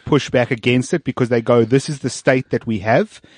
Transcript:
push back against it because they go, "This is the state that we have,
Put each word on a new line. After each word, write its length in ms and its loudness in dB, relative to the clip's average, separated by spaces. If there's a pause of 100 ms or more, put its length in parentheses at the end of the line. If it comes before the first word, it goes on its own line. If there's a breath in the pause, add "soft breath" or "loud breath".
push 240 0
back 200 0
against 440 0
it 100 -4
because 240 -2
they 140 0
go, 240 4
"This 240 0
is 100 -8
the 100 -6
state 420 -2
that 140 -4
we 140 -4
have, 420 -2 (160 loud breath)